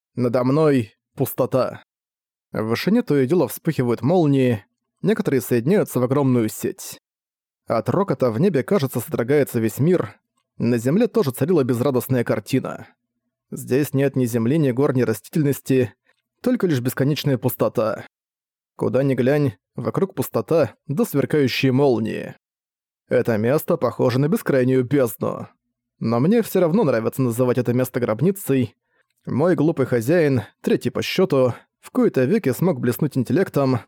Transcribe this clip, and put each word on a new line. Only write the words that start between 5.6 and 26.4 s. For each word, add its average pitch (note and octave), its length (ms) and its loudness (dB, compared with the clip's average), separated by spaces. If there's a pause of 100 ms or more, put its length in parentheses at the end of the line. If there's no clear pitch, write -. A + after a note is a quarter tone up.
в B2 40 2
огромную B2+ 440 2
сеть. - 500 -8 (680)
От A#2 220 -2
рокота E3+ 420 0
в G#2+ 80 -4
небе, D3+ 240 2
кажется, C3+ 380 -2
содрогается B2+ 580 0
весь A2 200 -2
мир. D#3 420 0 (360)
На A#2+ 220 0
земле E3 300 0
тоже F3+ 240 0
царила E3 320 0
безрадостная B2 600 0
картина. A2 600 -4 (640)
Здесь C3 420 -4
нет C#3 240 0
ни B2+ 80 0
земли, A#2 340 0
ни C#3 120 2
гор, C3+ 240 0
ни B2+ 80 2
растительности, C3 920 -2 (460)
только A#3+ 260 0
лишь C#3+ 140 0
бесконечная C3 580 -2
пустота. A2 680 -2 (680)
Куда A#2 260 0
ни C3+ 120 0
глянь, C3+ 400 0 (200)
вокруг D#3 400 -4
пустота C3+ 600 -2 (120)
да E3+ 180 -2
сверкающие C3+ 680 0
молнии. A2 600 0 (760)
Это A#2+ 280 0
место B2 400 0
похоже B2+ 420 0
на D3 100 2
бескрайнюю C3 560 2
бездну. A#2+ 640 -2 (500)
Но A#2 220 0
мне G#3+ 220 4